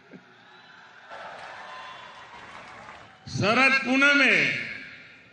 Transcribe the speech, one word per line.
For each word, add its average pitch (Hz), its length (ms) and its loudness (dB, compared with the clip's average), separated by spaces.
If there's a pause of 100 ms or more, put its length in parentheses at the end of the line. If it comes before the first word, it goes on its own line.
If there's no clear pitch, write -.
(3500)
શરદ 254 460 4
પૂનમે 262 720 4 (760)